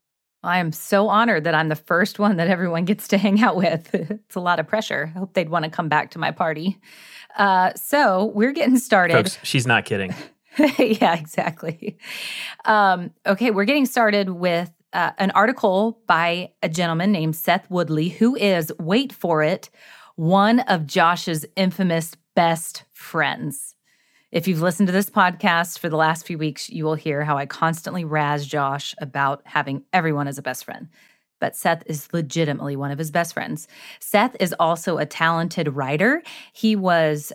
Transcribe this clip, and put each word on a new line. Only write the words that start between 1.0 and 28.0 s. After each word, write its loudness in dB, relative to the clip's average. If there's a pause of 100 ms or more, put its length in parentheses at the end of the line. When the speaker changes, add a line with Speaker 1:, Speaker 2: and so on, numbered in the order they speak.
Speaker 1:
honored 2
that 2
I'm 0
the 0
first -2
one 2
that 0
everyone 0
gets -2
to 2
hang 4
out 2
with. -2
<laughs> -6
It's -14
a -4
lot 0
of -6
pressure. -4
I -12
hope -10
they'd 0
wanna -2
come -4
back 0
to -12
my 0
party. -2 (580)
Uh, 4
so 2 (100)
we're 2
getting 2
started. 2
Speaker 2:
Folks, 2
she's 0
not 4
kidding. -2
Speaker 1:
<laughs> -16 (540)
Yeah, 4
exactly. -8 (680)
Um, 2 (160)
okay, 2
we're 0
getting 2
started 2
with, -2 (220)
uh, 0
an 2
article 2
by 2 (100)
a -2
gentleman 0
named 0
Seth 0
Woodley, 0
who 2
is, 0
wait 0
for 0
it, -2 (460)
one 4
of 0
Josh's 2 (120)
infamous 0 (220)
best 0
friends. -6 (560)
If -2
you've 0
listened 2
to 0
this 0
podcast 2
for -6
the -2
last 2
few -8
weeks, -6
you -8
will 0
hear -4
how 0
I -4
constantly -4